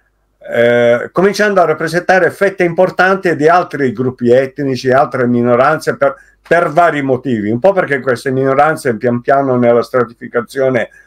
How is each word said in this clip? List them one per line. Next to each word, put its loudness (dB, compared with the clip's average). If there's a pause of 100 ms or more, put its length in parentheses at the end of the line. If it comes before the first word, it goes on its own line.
(520)
eh, 2
cominciando 0
a 4
rappresentare 0
fette -2
importanti 0
di 0
altri 0
gruppi -2
etnici, 0
altre 0
minoranze, 0
per, -2 (300)
per 0
vari 2
motivi. -2
Un -2
po' 2
perché -2
queste -4
minoranze 0
pian -2
piano 0
nella 2
stratificazione -4 (180)